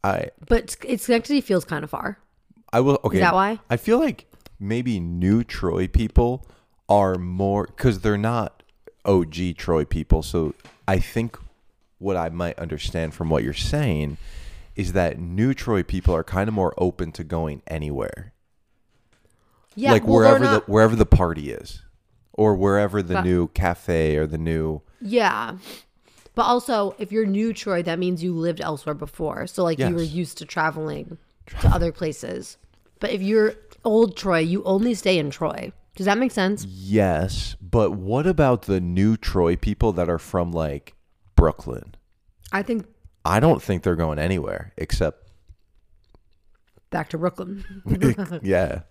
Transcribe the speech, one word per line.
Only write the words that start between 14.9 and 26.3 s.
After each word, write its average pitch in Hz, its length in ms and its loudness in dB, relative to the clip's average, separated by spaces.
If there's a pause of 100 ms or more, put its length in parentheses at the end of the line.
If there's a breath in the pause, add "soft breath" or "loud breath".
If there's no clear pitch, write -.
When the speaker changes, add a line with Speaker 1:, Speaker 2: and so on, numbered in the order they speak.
Speaker 1:
that 87 260 0
new 95 340 0
Troy 104 300 -2
people 90 320 0
are 82 80 -2
kinda 101 280 -2
more 95 260 0
open 87 360 -2
to - 100 -12
going 78 440 -6
anywhere. 73 680 -8 (1400)
Speaker 2:
Yeah, 254 160 2
Speaker 1:
Like, 160 140 6
Speaker 2:
well, - 140 6
they're 110 120 10
Speaker 1:
wherever - 140 6
the, - 60 4
Speaker 2:
not - 180 0
Speaker 1:
wherever 110 260 6
the 107 100 4
party 78 460 4
is, - 320 -14 (500)
or 107 220 4
wherever 98 460 2
the 87 140 -2
Speaker 2:
But 87 100 2
Speaker 1:
new 90 240 2
cafe 82 680 0
or 78 100 0
the 78 100 -6
new 80 440 -4 (180)
Speaker 2:
Yeah. 190 580 -2 (800 loud breath)